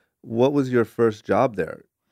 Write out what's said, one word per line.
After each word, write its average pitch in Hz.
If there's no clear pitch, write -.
what 123
was 135
your 120
first 113
job 110
there? 80